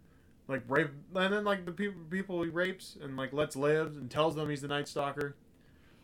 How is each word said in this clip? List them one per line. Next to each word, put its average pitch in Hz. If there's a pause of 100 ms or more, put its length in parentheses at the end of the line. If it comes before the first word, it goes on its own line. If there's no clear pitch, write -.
(480)
like, 135
rape, 147 (220)
and 190
then, 214
like, 196
the 175
peop-, 180
people 185
he 165
rapes 180
and, 135
like, 131
lets 147
live 151
and 127
tells 151
them 151
he's 143
the 143
Night 143
Stalker. 143 (680)